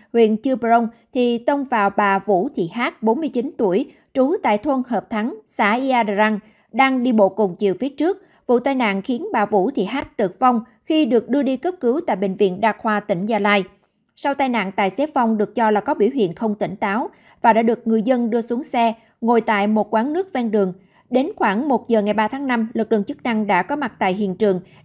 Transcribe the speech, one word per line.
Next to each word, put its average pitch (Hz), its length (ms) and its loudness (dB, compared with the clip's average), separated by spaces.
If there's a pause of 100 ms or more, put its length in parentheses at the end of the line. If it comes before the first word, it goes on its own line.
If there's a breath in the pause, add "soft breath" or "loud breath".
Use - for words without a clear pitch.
(140 soft breath)
huyện 220 280 4
Chư 262 140 -2
Prong, 233 320 2 (260 soft breath)
thì 240 240 0
tông 285 260 -2
vào 214 260 0
bà 196 300 2
Vũ 202 360 0
Thị 175 180 -2
Hát, 247 300 -6
bốn 220 160 2
mươi 311 100 -4
chín 254 280 -4
tuổi, 208 340 0 (220 loud breath)
trú 269 300 2
tại 214 140 2
thôn 262 300 -2
Hợp - 220 -4
Thắng, 233 260 -4 (120)
xã 208 260 0
Ia 254 300 0
Đờ 208 100 -2
Răng, 214 260 0 (320 soft breath)
đang 262 320 2
đi 254 80 2
bộ 214 180 6
cùng 190 260 -2
chiều 196 240 0
phía 269 100 -2
trước. 339 280 -2 (300 loud breath)
Vụ 240 120 2
tai 277 160 -2
nạn 208 260 0
khiến 254 320 -6
bà 214 120 2
Vũ 208 260 2
Thị 247 120 -2
Hát 220 340 -8
tử 196 100 0 (120)
vong 247 220 2 (240 loud breath)
khi 311 200 2
được 226 240 0
đưa 285 140 0
đi 262 140 -2
cấp 359 220 -4
cứu 254 280 0
tại 233 80 0
Bệnh 190 180 -2
viện 185 280 0
Đa 214 160 2
khoa 214 220 -2
tỉnh 196 260 -4
Gia 214 140 0
Lai. 202 240 2 (520)
Sau 285 180 -2
tai 277 160 -2
nạn, 208 260 -2
tài 202 140 0
xế 269 240 -2
Phong 226 240 2
được 208 180 -2
cho 220 160 2
là 208 100 0
có 233 120 -2
biểu 202 200 2
hiện 196 220 -2
không 214 200 -4
tỉnh 185 200 -6
táo 220 340 -4 (320 soft breath)
và 233 120 4
đã 220 80 4
được 233 260 0
người 226 140 2
dân 240 280 0
đưa 233 120 0
xuống 240 220 -4
xe, 233 300 0 (280 soft breath)
ngồi 233 200 2
tại 208 260 0
một 214 260 0
quán 226 200 0
nước 381 200 -4
ven 240 180 -4
đường. 196 220 0 (360 soft breath)
Đến 262 260 0
khoảng 233 320 0
một 240 200 0
giờ 226 140 2
ngày 208 120 0
ba 214 140 0
tháng 269 200 -6
năm, 233 260 -2
lực 220 180 -2
lượng 214 120 2
chức - 200 -10
năng 214 240 -2
đã 185 160 2
có 277 120 -4
mặt 285 240 -6
tại 190 140 0
hiện 190 220 -4
trường 185 260 0 (240 loud breath)